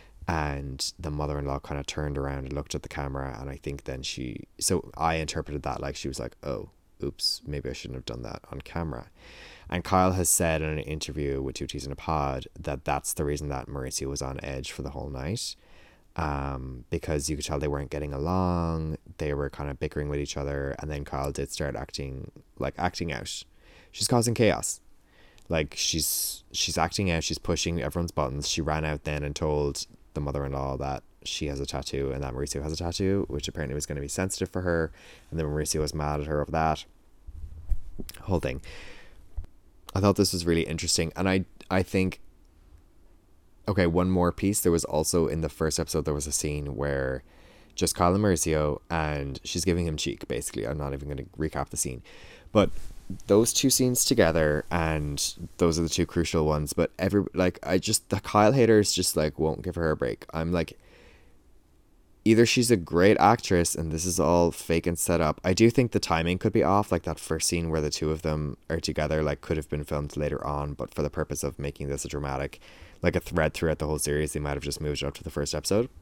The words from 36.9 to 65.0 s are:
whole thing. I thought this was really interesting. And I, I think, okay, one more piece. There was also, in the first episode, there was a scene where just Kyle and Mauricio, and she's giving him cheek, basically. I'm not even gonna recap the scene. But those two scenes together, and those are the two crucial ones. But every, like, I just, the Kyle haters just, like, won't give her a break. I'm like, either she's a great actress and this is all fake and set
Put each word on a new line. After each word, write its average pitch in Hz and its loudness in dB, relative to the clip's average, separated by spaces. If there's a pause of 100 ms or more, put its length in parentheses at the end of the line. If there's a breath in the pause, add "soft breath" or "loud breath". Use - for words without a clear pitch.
whole 90 2
thing. 65 -4 (1300 loud breath)
I 95 2
thought 101 6
this 101 4
was 85 -2
really 82 4
interesting. 82 0
And 95 2
I, 95 4 (240)
I 92 4
think, 92 0 (1500)
okay, 95 4
one 90 4
more 87 4
piece. 101 0
There 90 4
was 82 4
also, 78 2
in 80 0
the 78 0
first 80 -2
episode, 78 0
there 76 0
was 73 -4
a 76 -6
scene 73 -4
where 67 -2 (520 loud breath)
just - 0
Kyle 90 6
and 104 4
Mauricio, 78 4
and 76 -2
she's 85 -4
giving 87 2
him 76 -2
cheek, - -4
basically. 57 -4
I'm 73 -4
not 69 -4
even 71 -8
gonna 67 -6 (140)
recap 78 -2
the - -8
scene. 64 -4 (500 loud breath)
But 104 6 (560)
those 107 6
two - 4
scenes 123 4
together, 80 4
and 78 0 (240)
those 82 4
are 85 2
the 80 0
two 87 2
crucial 82 2
ones. 76 0
But - 2
every, 95 4 (100)
like, 90 2
I 92 2
just, - -2
the 104 0
Kyle 107 6
haters 110 6
just, - 0
like, 78 2
won't 78 0
give 87 -4
her 82 2
a 73 2
break. 60 -2
I'm 82 0
like, 85 0 (1500 soft breath)
either 113 10
she's 123 4
a 113 6
great 87 6
actress 95 6
and 78 -2
this 80 -2
is 92 0
all 85 6
fake - 0
and 85 0
set 85 2